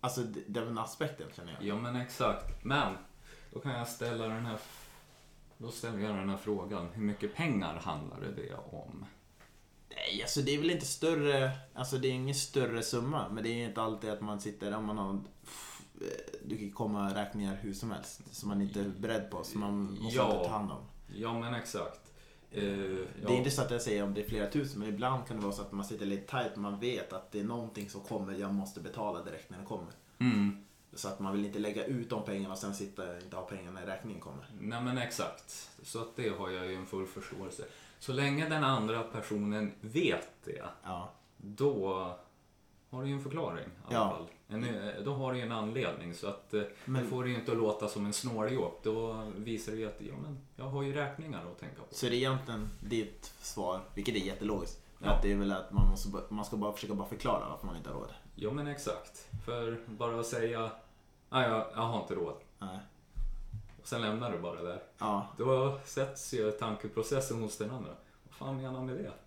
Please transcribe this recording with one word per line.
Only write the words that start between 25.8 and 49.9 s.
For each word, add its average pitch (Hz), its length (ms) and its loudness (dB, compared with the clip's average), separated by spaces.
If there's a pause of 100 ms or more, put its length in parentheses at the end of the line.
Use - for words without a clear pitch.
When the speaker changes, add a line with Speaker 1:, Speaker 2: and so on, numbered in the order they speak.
Speaker 1:
sitter 101 220 -4
lite 98 240 -2
tight 120 220 0
och - 60 -8
man 101 220 -2
vet 117 320 -2
att 92 200 -8
det 104 80 0
är 101 40 0
någonting 110 460 -4
som 98 100 -8
kommer, 98 320 -4
jag 98 220 0
måste 98 260 -2
betala 90 440 -4
direkt 80 260 -10
när 90 80 -10
det 98 60 -10
kommer. 90 280 -6 (260)
Speaker 2:
Mm. 104 460 6 (300)
Speaker 1:
Så - 140 -6
att 98 120 -6
man 98 120 0
vill 101 140 2
inte 101 120 -2
lägga 104 260 0
ut 117 260 0
de 110 140 0
pengarna 98 300 -2
och 95 60 -8
sen 98 140 -2
sitta 95 440 -6
inte 90 180 -10
ha 92 60 -4
pengarna 92 380 -8
när 87 60 -8
räkningen 95 340 -6
kommer. 67 260 -10 (140)
Speaker 2:
Nej, 117 220 -2
men 127 160 2
exakt. - 720 -4 (120)
Så 113 200 -4
att - 140 -8
det 120 120 2
har 98 220 0
jag 90 160 -2
ju 92 80 -2
en 92 120 -6
full 95 200 -2
förståelse. 98 580 -8 (340)
Så - 140 -4
länge 143 360 4
den 156 160 4
andra 117 380 4
personen 107 760 0
vet 117 480 2 (160)
det, - 180 -6 (220)
Speaker 1:
Ja. 92 260 -6 (260)
Speaker 2:
då 98 800 2 (760)
har 131 120 -4
du 139 60 0
ju 139 60 0
en 135 80 -2
förklaring 131 440 -2
i 85 40 -10 (160)
alla 120 100 -2
Speaker 1:
Ja. 104 140 6
Speaker 2:
fall. 82 160 -4 (220)
En, 110 160 -2
eh, 104 300 -2 (100)
då 139 100 0
har 131 180 0
du 127 60 0
ju 120 60 -2
en 113 80 -2
anledning, 107 600 -2
så 98 120 -6
att, - 280 -6
eh, 104 80 6 (220)
Speaker 1:
Men 131 180 2
Speaker 2:
det 120 60 0
får 127 160 0
du 123 60 2
ju 123 60 2
inte 113 160 0
att 113 60 4
låta 107 300 4
som 104 180 0
en 104 60 2
snåljåp. 113 720 0
Då 110 400 2 (120)
visar 107 360 -2
det 110 60 -2
ju 110 80 0
att, - 140 -6